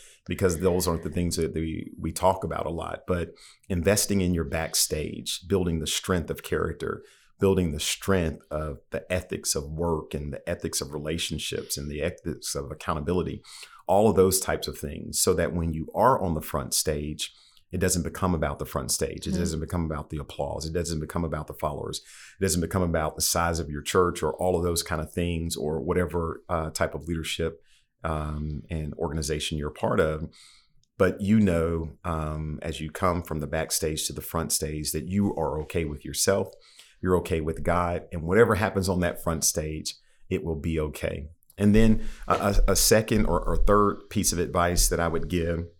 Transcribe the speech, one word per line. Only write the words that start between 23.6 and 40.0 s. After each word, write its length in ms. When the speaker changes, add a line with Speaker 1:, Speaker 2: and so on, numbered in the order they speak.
Speaker 2:
of 100
your 120
church 400
or 120
all 220
of 80
those 180
kind 180
of 120
things 440
or 240
whatever, 680
uh, 220
type 240
of 120
leadership, 560
um, 680
and 240
organization 640
you're 120
a 20
part 280
of. 280
But 220
you 200
know, 520
um, 560
as 200
you 100
come 320
from 180
the 60
backstage 600
to 60
the 80
front 320
stage, 400
that 160
you 280
are 260
okay 220
with 200
yourself, 440
you're 180
okay 220
with 220
God, 400
and 100
whatever 340
happens 320
on 120
that 220
front 220
stage, 500